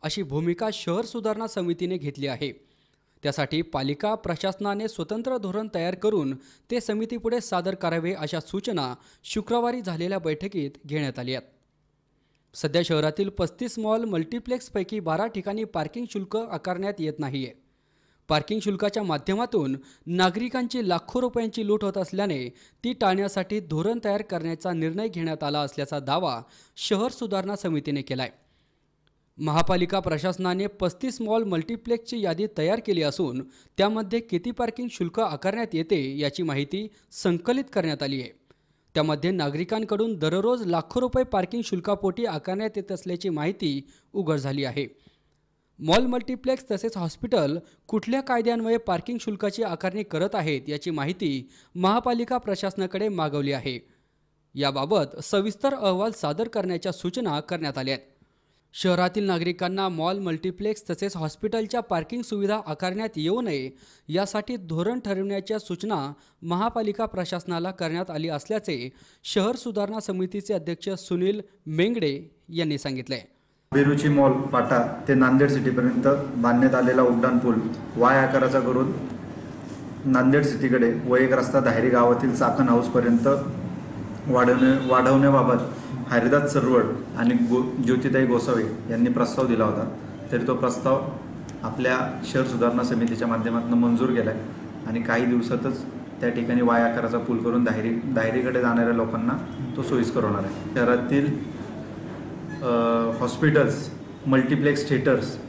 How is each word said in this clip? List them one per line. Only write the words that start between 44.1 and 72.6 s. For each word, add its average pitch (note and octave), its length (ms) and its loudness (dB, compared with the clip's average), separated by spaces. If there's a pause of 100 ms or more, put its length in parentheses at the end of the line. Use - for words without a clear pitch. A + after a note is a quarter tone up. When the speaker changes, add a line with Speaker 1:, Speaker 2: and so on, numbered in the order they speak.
Speaker 1:
उघड D#3+ 220 0
झाली C#3 280 -2
आहे. C3 240 -4 (920)
मॉल, F#3+ 260 4
मल्टिप्लेक्स B3+ 680 -4
तसेच A3 260 -4
हॉस्पिटल E3+ 600 -2 (300)
कुठल्या A3+ 340 -2
कायद्यान्वये A#3 560 0
पार्किंग A3+ 440 -4
शुल्काची G#3 420 -4
आकारणी F#3+ 400 -4
करत F3+ 300 -2
आहेत, D#3 340 -2
याची D3 240 -6
माहिती D3+ 580 -4 (260)
महापालिका A#3 600 2
प्रशासनाकडे G3 720 -2
मागवली D3 420 -2
आहे. B2+ 360 -6 (680)
याबाबत C#3+ 680 -2
सविस्तर G#3 500 0
अहवाल G#3 380 0
सादर F3+ 360 -4
करण्याच्या F#3 440 -4
सूचना F3+ 480 -4
करण्यात D3+ 380 -6
आल्या C3 160 -2
आहेत. - 160 -8 (680)
शहरातील F3+ 480 2
नागरिकांना F3+ 680 -2
मॉल, F3 300 -2
मल्टिप्लेक्स F#3 720 -4
तसेच G3 280 -4
हॉस्पिटलच्या G#3+ 600 -4
पार्किंग G3 420 -4
सुविधा G#3 460 -2
आकारण्यात F#3 480 -4
येऊ E3+ 260 0
नये, C#3+ 280 -4 (380)
यासाठी G3+ 480 -2
धोरण F3+ 440 -2
ठरविण्याच्या G3 600 -4
सूचना E3+ 540 -4 (280)
महापालिका G#3 640 -2
प्रशासनाला F3 640 -4
करण्यात F3+ 380 -4
आली D#3+ 200 -4
असल्याचे D3+ 600 -4 (340)
शहर G#3+ 320 0
सुधारणा G#3+ 440 -4
समितीचे F#3+ 540 -4
अध्यक्ष E3+ 360 -4
सुनील F#3 520 -2 (260)
मेंगडे D#3+ 680 0 (140)
यांनी D#3+ 280 0